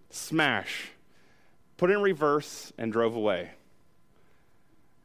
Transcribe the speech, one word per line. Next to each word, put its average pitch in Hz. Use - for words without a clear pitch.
Smash. -
Put 180
it 202
in 208
reverse 151
and 113
drove 117
away. 98